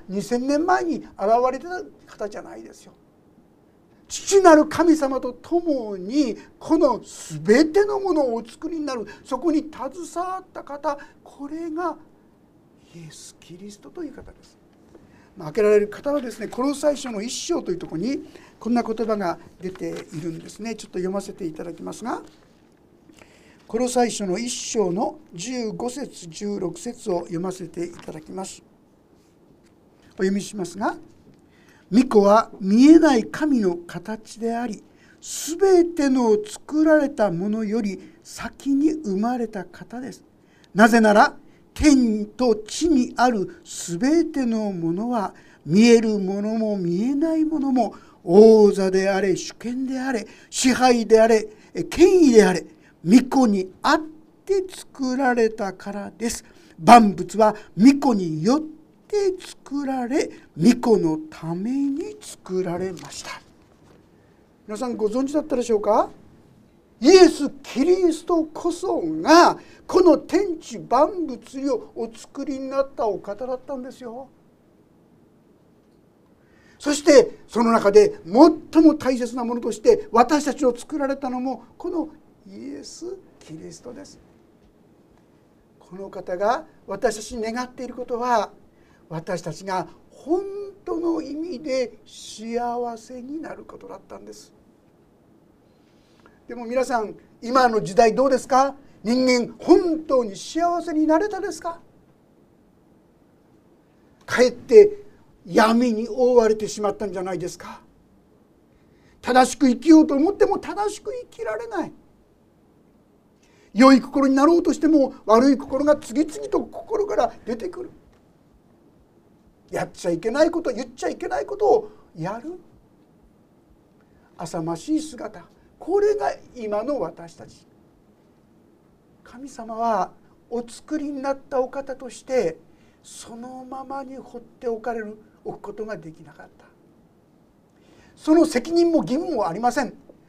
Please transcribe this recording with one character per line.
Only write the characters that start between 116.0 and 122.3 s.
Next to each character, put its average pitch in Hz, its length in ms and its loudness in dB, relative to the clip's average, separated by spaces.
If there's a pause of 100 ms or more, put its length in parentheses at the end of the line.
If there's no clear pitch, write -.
々 - 220 -12
と 330 140 -2
心 - 440 -6
か 415 100 -6
ら - 160 0 (140)
出 226 100 -6
て 359 140 -10
く 359 140 -14
る。 330 80 -20 (1800)
や - 160 -6
っ - 80 -14
ち - 140 -10
ゃ 170 40 -2
い 165 60 -2
け 220 140 -4
な 294 120 2
い 330 60 2
こ 339 140 -6
と、 294 80 -4
言 226 120 -6
っ - 120 -18
ち - 80 -16
ゃ 339 60 -2
い 262 60 -8
け 349 120 -10
な - 120 -6
い 427 60 -6
こ 415 100 -10
と 415 140 0
を - 220 2 (260)
や 190 260 -10